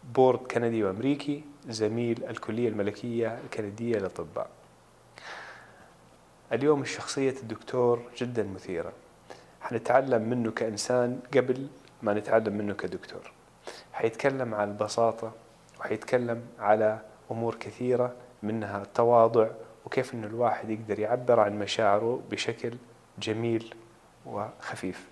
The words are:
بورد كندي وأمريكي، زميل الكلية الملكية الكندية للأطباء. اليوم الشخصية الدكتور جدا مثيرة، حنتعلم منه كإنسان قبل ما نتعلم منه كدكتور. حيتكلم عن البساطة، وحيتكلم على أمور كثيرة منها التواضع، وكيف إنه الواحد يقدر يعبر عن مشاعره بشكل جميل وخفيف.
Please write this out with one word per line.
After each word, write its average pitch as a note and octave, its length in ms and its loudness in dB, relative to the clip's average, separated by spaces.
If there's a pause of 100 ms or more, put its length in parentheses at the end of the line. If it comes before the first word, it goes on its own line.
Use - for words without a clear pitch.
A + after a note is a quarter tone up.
(160)
بورد B2+ 240 6
كندي A#2 440 0
وأمريكي، C#3 600 -2 (240)
زميل A2+ 600 0
الكلية A2+ 400 -2
الملكية A2 760 -2
الكندية A2+ 540 -4
للأطباء. F2+ 520 -6 (2000)
اليوم C#3 280 2
الشخصية - 500 -2
الدكتور A#2+ 720 0 (160)
جدا A#2+ 260 -2
مثيرة، F#2+ 500 -6 (680)
حنتعلم B2 600 4
منه A2+ 300 0
كإنسان B2 680 0 (140)
قبل B2+ 340 4 (340)
ما G#2+ 120 2
نتعلم G#2+ 400 2
منه G#2 200 -2
كدكتور. - 580 -8 (640)
حيتكلم B2 600 -2
عن G#2 120 2
البساطة، A2 640 0 (480)
وحيتكلم A#2 600 -2 (180)
على G#2+ 420 4 (300)
أمور A#2 240 -2
كثيرة B2 600 -2 (280)
منها G#2 380 -4
التواضع، A#2 680 6 (380)
وكيف - 280 -2
إنه A2 140 -6
الواحد A2 420 0
يقدر A2 300 -2
يعبر A#2+ 400 4
عن G#2 200 4
مشاعره G#2+ 720 2
بشكل A#2 400 -4 (480)
جميل A2+ 560 -2 (500)
وخفيف. G#2 880 -8